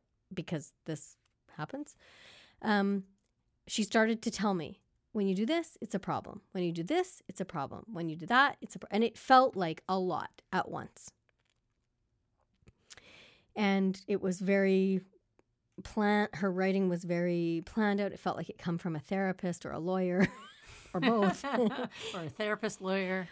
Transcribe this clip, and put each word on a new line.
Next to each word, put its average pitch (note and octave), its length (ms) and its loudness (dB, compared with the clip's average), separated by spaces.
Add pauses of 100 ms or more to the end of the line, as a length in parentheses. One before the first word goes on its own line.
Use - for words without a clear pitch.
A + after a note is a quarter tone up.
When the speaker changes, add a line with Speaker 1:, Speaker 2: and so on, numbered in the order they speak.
(340)
Speaker 1:
because D#3+ 380 -6 (140)
this - 320 -8 (400)
happens. C4+ 380 -10 (640)
Um, G3+ 440 2 (640)
she - 160 0
started A3 400 2
to A#3 60 -4
tell G3+ 240 0
me, E3 280 -6 (320)
"When G#3 140 0
you F#3+ 60 2
do G3+ 140 0
this, E4 340 -2
it's A3 140 -4
a F#3 40 -2
problem. - 420 -6 (100)
When F3+ 140 -4
you E3+ 80 0
do E3+ 100 -4
this, E4+ 460 -2
it's - 120 -8
a F3 40 -6
problem. - 460 -8
When E3+ 180 -4
you D#3 80 -6
do E3 100 -10
that, C4 340 4
it's - 140 -12
a F#3+ 40 -14
pro-," - 120 -14
and G#3 120 2
it A3+ 140 0
felt C4 380 6
like E3 340 -2
a F#3+ 80 2
lot F3+ 440 -4 (100)
at F#3 180 0
once. - 400 -10 (2500)
And G3 520 2
it G3+ 140 -2
was F3+ 200 -2
very F#3+ 600 4 (800)
plan-, G#3 500 2
her F#3 180 0
writing F#3+ 380 2
was F3 140 0
very E3+ 600 0
planned G#3 360 0
out. G3+ 100 -2
It - 80 -12
felt - 180 -4
like E3 120 -8
it - 80 -16
come E3+ 200 -2
from E3 180 -4
a D3+ 40 -6
therapist F#3 640 -2
or - 60 -8
a - 80 -6
lawyer F#3 480 2 (340)
<laughs> - 320 -16
or F3+ 60 -2
both. G#3 500 4
Speaker 2:
<laughs> B3 640 0
Or F#3 120 -6
a D3 40 -6
therapist, G#3 520 -4
lawyer. F#3+ 500 -2